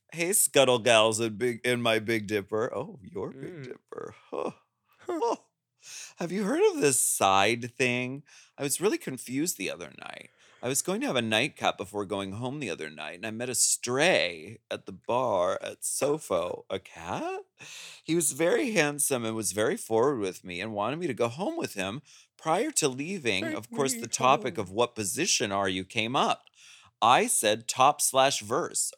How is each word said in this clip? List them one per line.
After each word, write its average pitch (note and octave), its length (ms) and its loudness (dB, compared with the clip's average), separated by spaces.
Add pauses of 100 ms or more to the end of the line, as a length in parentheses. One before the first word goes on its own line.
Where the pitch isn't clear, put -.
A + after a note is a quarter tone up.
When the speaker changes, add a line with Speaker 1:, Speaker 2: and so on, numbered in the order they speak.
(120)
Speaker 1:
"Hey, E3+ 220 -2
Scuttle B2+ 440 6
Gals A2 420 6
and A2 180 -2
Big, A#2+ 260 -2
and B2 180 2
my A2+ 160 4
Big A2 280 -2
Dipper." G#2+ 480 -2
Oh, D3+ 280 -8
your G2+ 280 -8
Big C3+ 240 -12
Speaker 2:
Mm. C#3+ 100 -14
Speaker 1:
Dipper. - 500 -14 (160)
Huh. - 200 -4 (560)
Speaker 2:
Huh. F4 160 -4
Speaker 1:
Huh. A4+ 140 0 (840)
"Have E3+ 140 -6
you G3+ 120 0
heard C#4+ 180 2 (120)
of D4 80 -4
this C#3+ 180 4
side G#2+ 760 2
thing? B2+ 460 -2 (360)
I - 60 -10
was C#3+ 180 -4
really B3 160 2
confused C#3 580 -6
the F2 140 -4
other D#2 280 -10
night. - 300 -14 (340)
I A#2+ 60 -4
was C#3+ 140 -2
going G3 200 -4
to D4 40 -2
have D#3+ 100 -2
a A#2+ 60 2
nightcap A2 540 2
before G2+ 300 -6
going G2 260 -4
home B2+ 280 -8
the A2+ 100 -6
other D#2 200 -6
night, D#2 260 -12
and G2 100 -10
I A2 40 -8
met A#2+ 200 -6
a A#2+ 40 -4
stray A2+ 1040 0 (120)
at - 160 -6
the G2+ 60 -12
bar G2 720 0
at G2+ 200 -10
Sofo." A#2 880 -2
A F#2+ 80 -2
cat? C#3 600 -8 (600)
"He D#3+ 120 -2
was E3+ 180 2
very F#3 400 2
handsome D3 520 2
and A2 120 -2
was G2+ 160 -2
very A2+ 240 2
forward B2 440 2
with F#2 240 -4
me F2+ 160 -8
and A2 120 -6
wanted G#2+ 260 -2
me F3+ 100 -4
to B2 60 -4
go A#2 140 0
home G3 280 -6
with D#4 180 -6
him. G2+ 260 -6 (380)
Prior G3 340 0
to D#3 160 2
leaving, C#3 560 -2
Speaker 2:
Take G#2 120 -6
Speaker 1:
of A2 140 -10
course, C3 240 -2
Speaker 2:
me A#2 60 -8
Speaker 1:
the - 80 -8
topic B2+ 480 2
Speaker 2:
home. G#2+ 80 -2
Speaker 1:
of F2+ 60 -12
'what A2+ 240 0
position A2 580 -2
are G2 160 0
you' F#2+ 160 -2
came A#2 320 -2
up. - 280 0 (580)
I C3+ 240 8
said A2+ 420 2
top C#3+ 320 4
slash C3+ 400 4
verse, B2 580 -2